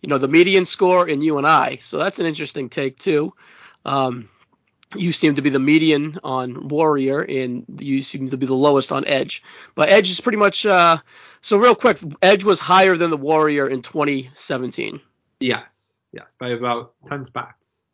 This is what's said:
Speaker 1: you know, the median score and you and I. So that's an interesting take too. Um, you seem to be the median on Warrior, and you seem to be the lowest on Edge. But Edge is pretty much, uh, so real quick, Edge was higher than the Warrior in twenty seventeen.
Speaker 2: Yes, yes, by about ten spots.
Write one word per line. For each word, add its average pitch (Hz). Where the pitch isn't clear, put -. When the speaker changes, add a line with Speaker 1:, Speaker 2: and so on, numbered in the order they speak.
Speaker 1:
you -
know, 143
the 131
median 175
score 180
and 147
you 151
and 139
I. 135
So -
that's 170
an 196
interesting 151
take 135
too. 156
Um, 127
you 180
seem 151
to 135
be 139
the 131
median 151
on 131
Warrior, 147
and 123
you 135
seem 135
to 135
be 131
the 131
lowest 139
on 147
Edge. -
But 151
Edge 196
is 180
pretty 226
much, 208
uh, 175
so -
real 233
quick, 226
Edge 190
was 202
higher 185
than 170
the 156
Warrior 147
in 131
twenty 139
seventeen. 127
Speaker 2:
Yes, -
yes, -
by 127
about 120
ten 139
spots. -